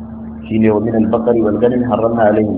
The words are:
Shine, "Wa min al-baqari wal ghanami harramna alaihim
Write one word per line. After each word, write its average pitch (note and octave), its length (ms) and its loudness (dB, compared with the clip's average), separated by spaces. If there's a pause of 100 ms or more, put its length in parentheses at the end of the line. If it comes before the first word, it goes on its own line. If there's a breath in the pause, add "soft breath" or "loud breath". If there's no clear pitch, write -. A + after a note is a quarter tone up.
(480)
Shine, A2 240 2
"Wa G#2 80 2
min A2+ 160 -2
al-baqari A2+ 480 0
wal G#2 160 0
ghanami B2 240 2
harramna A2 480 0
alaihim G#2 260 0